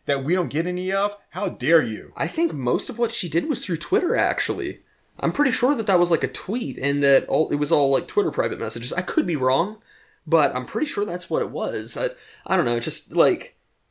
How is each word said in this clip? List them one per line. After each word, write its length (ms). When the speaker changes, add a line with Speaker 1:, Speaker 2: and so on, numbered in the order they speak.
Speaker 1:
that 180
we 100
don't 160
get 160
any 240
of? 260
How 200
dare 320
you?" 340
Speaker 2:
I 100
think 260
most 380
of 80
what 140
she 160
did 200
was 160
through 120
Twitter, 400
actually. 640
I'm 120
pretty 200
sure 240
that 100
that 140
was, 100
like, 140
a 40
tweet 500
and 260
that 240
all, 220
it 60
was 140
all, 200
like, 180
Twitter 240
private 280
messages. 320
I 100
could 240
be 80
wrong, 440
but 300
I'm 100
pretty 220
sure 180
that's 240
what 140
it 80
was. 460
I, 140
I 80
don't 100
know. 120
It's 80
just, 320
like, 400